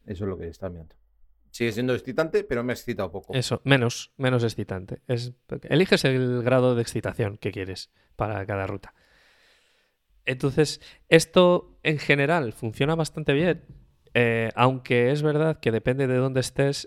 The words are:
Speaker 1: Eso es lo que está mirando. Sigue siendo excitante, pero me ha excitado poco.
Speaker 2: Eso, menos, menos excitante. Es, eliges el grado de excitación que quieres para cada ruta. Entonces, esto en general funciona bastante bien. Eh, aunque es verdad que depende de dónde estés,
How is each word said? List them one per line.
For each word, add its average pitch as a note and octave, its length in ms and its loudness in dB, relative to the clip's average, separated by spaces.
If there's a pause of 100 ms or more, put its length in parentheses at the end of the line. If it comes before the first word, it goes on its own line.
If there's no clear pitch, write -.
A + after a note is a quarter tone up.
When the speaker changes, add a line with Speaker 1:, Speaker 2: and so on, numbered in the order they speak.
Speaker 1:
Eso G2+ 180 -8
es G2 60 -4
lo F#2 80 -6
que E2+ 100 -10
está F2+ 220 -10
mirando. E2 260 -16 (560)
Sigue A#2 200 -2
siendo B2+ 220 -2
excitante, A#2 500 -2
pero A#2+ 200 -4
me B2 100 -2
ha - 20 -8
excitado G#2 360 -6
poco. F#2+ 240 -12
Speaker 2:
Eso, B2 280 -2
menos, C3 540 0
menos B2+ 260 0
excitante. G2 640 -6
Es, B2 260 -6 (360)
eliges F3 360 2
el B2+ 360 0
grado B2+ 320 4
de A#2 80 0
excitación G#2 560 -4
que G#2 140 -6
quieres F#2+ 400 -10 (240)
para G#2 320 -4
cada G2 180 -4
ruta. G2 300 -10 (1300)
Entonces, C3+ 560 0 (280)
esto F3+ 720 4
en D3+ 160 0
general C#3+ 540 2
funciona C3+ 420 -2
bastante D3+ 380 -2
bien. E3 280 2 (540)
Eh, A2+ 400 2
aunque B2+ 560 2
es D3 120 0
verdad D3+ 360 0
que A#2 120 0
depende C3 360 0
de B2+ 100 2
dónde C3 220 0
estés, C#3 480 -2